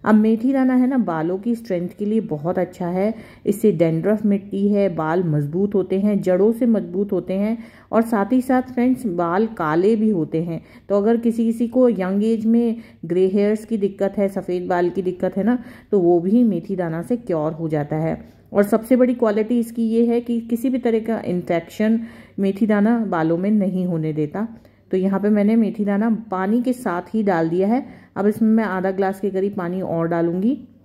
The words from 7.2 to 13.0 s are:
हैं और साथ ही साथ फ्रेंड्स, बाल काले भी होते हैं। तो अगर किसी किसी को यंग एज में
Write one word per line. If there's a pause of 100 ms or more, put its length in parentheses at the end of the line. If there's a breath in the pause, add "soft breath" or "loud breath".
हैं (340 loud breath)
और
साथ
ही
साथ
फ्रेंड्स,
बाल
काले
भी
होते
हैं। (260 loud breath)
तो
अगर
किसी
किसी
को
यंग
एज
में (280 loud breath)